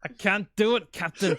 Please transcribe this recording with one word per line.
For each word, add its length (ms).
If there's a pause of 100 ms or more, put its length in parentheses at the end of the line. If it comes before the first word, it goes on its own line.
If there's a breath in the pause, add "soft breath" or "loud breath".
I 60
can't 480
do 200
it, 160
Captain. 460